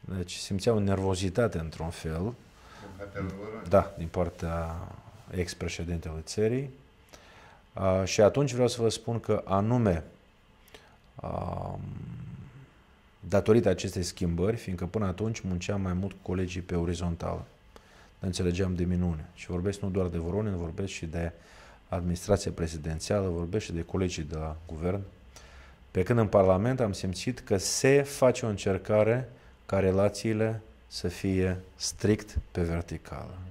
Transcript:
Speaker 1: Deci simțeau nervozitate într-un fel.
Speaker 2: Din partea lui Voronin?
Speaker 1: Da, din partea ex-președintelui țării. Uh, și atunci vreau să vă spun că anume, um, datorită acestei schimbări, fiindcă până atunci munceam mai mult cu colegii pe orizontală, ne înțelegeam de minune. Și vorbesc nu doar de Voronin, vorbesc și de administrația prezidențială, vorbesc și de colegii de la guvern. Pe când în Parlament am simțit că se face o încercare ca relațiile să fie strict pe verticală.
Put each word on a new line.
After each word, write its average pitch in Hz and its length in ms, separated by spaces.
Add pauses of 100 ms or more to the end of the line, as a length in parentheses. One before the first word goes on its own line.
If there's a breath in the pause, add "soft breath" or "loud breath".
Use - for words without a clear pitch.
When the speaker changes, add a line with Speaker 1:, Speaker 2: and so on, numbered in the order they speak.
Speaker 1:
Deci 90 340
simțeau 107 440
nervozitate 95 800
într-un 80 320
fel. 80 320
Speaker 2:
Din 120 120 (640 loud breath)
partea 98 240
lui 95 180
Voronin? 107 300
Speaker 1:
Da, 90 300
din 82 120
partea 82 800 (420)
ex-președintelui 85 960
țării. 123 460 (1040 loud breath)
Uh, 95 300
și 92 160
atunci 120 320
vreau 123 160
să 120 140
vă 113 60
spun 117 320
că 107 240
anume, 101 600 (1080 loud breath)
um, 50 680 (1500 loud breath)
datorită 101 400
acestei 92 340
schimbări, 87 540
fiindcă 92 300
până 107 200
atunci 110 340
munceam 95 400
mai 92 120
mult 92 200
cu - 100
colegii 92 380
pe 87 160
orizontală, 85 680 (720 loud breath)
ne - 80
înțelegeam 92 480
de 87 100
minune. 87 500
Și - 120
vorbesc 90 340
nu 101 80
doar 92 180
de 85 120
Voronin, 95 380
vorbesc 87 360
și - 140
de 82 260 (560 loud breath)
administrația 90 600
prezidențială, 82 800
vorbesc 85 360
și - 80
de 85 100
colegii 90 400
de 76 140
la 78 200 (100)
guvern. 87 340 (920 loud breath)
Pe 92 120
când 117 160
în 110 80
Parlament 98 540
am 107 120
simțit 92 480
că - 160
se 135 460
face 127 440
o - 20
încercare 107 800 (380 loud breath)
ca 98 120
relațiile 107 840 (260)
să - 220
fie 92 500 (180)
strict - 600 (120)
pe - 120
verticală. 80 720 (160)